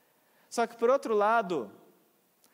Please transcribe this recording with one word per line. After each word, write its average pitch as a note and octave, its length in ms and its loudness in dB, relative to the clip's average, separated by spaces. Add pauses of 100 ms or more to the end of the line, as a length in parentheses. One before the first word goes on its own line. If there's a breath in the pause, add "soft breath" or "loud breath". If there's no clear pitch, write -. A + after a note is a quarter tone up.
(480 soft breath)
Só A#3 180 -2
que, A#3 100 -14
por A#3 120 0
outro C4+ 260 0
lado, G3+ 560 0 (840 soft breath)